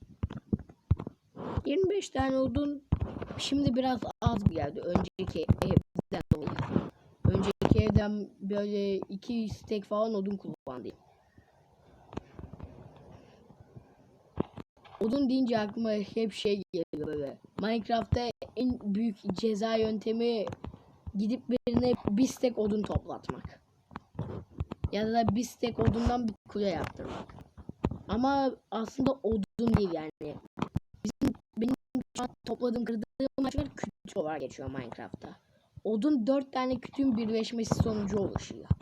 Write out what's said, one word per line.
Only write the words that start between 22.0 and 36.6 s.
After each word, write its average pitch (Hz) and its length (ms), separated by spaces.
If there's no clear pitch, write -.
bir 226 180
stek - 300
odun 214 240
toplatmak. - 800
Ya 220 220
da 226 220
bir 240 80
stek 233 360
odundan 233 480
bir 208 60
kule 202 200
yaptırmak. - 680
Ama 262 440
aslında 220 400
odun 220 540
değil 196 160
yani. 156 420
Bizim, 220 320
benim 240 180
şu 247 60
an 262 60
topladığım, 233 400
kırdığım 233 600
ağaçlar 277 200
kütük - 420
olarak 151 240
geçiyor 135 280
Minecraft'ta. 120 680
Odun 226 440
dört 269 260
tane 254 260